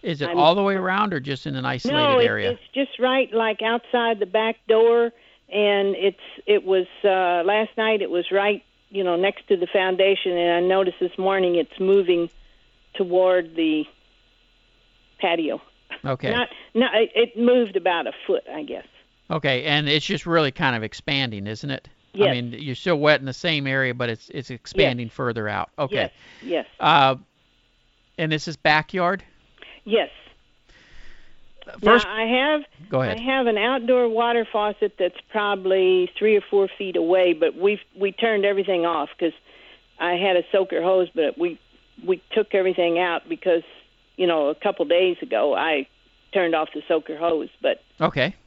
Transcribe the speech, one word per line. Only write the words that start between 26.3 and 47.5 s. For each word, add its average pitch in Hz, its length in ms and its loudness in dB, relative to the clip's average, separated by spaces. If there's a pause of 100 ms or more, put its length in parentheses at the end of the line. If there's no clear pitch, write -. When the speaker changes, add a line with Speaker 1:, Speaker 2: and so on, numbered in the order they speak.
Speaker 2:
yes. 233 240 -6 (140)
Speaker 1:
Uh, 139 360 4 (1000)
and 156 140 -2
this 151 160 -4
is 156 80 -10
backyard? 175 680 0 (600)
Speaker 2:
Yes. 202 260 -2 (1700)
Speaker 1:
First 214 240 6
Speaker 2:
Now, 202 80 -8
I 220 100 -2
have, 277 360 0 (280)
Speaker 1:
Go 131 120 0
ahead. 127 180 -2
Speaker 2:
I - 20 -10
have 262 240 0
an 226 120 0
outdoor 247 520 2
water 233 420 0
faucet 208 460 -2
that's 180 220 -2 (100)
probably 190 880 0
three 214 200 4
or 196 120 2
four 196 180 4 (100)
feet 190 180 -8
away, 175 380 2
but 156 220 0
we've, 196 260 0 (140)
we 196 180 -2
turned 220 320 0
everything 190 400 0
off 160 240 -2 (100)
'cause 165 140 -2 (640)
I 175 140 -2
had 185 240 0
a 175 140 0
soaker 190 300 0
hose, 185 320 2
but 156 240 -2
we, 170 220 -4 (440)
we 180 180 -2 (100)
took 208 240 0
everything 185 420 2
out 170 320 -2
because, 165 320 0 (560)
you 185 80 0
know, 160 240 2
a 156 60 -4
couple 196 300 -4
days 175 360 2
ago 131 340 0
I 143 300 -2 (480)
turned 175 220 0
off 156 180 -2
the 151 140 -10
soaker 156 300 -2
hose, 165 320 -2 (120)